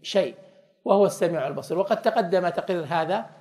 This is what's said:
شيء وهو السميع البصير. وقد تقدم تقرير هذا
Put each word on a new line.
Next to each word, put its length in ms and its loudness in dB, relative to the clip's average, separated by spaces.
شيء 340 0
وهو 200 6
السميع 420 0
البصير. 320 -4
وقد 220 0
تقدم 480 0
تقرير 360 -4
هذا 440 -2